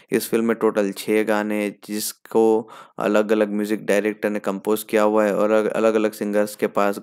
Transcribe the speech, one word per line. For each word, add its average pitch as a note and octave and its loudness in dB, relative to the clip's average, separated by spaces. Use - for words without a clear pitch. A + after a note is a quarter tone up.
इस A2+ -2
फिल्म A#2 0
में A2+ 0
टोटल G#2+ 0
छः G#2+ -2
गाने G#2+ -2
हैं, G#2 -4
जिसको A2 0
अलग-अलग G#2+ 2
म्यूजिक G#2 -4
डायरेक्टर G#2 0
ने G#2 -4
कंपोज G#2 -4
किया G#2+ 2
हुआ G#2+ 4
है G2 0
और G#2 0
अलग-अलग G#2+ 2
सिंगर्स G#2 -2
के G#2+ -2
पास G2+ 0